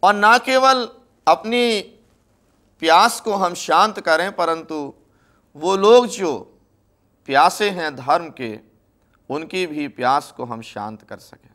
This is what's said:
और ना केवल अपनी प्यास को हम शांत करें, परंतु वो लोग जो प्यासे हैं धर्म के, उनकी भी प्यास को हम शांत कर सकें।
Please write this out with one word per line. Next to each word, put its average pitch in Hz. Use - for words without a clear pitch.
और 196
ना 214
केवल 262
अपनी 220
प्यास 175
को 214
हम 185
शांत 196
करें, 170
परंतु 165
वो 170
लोग 233
जो 170
प्यासे 170
हैं 165
धर्म 151
के, 110
उनकी 160
भी 147
प्यास 131
को 131
हम 117
शांत 107
कर -
सकें। -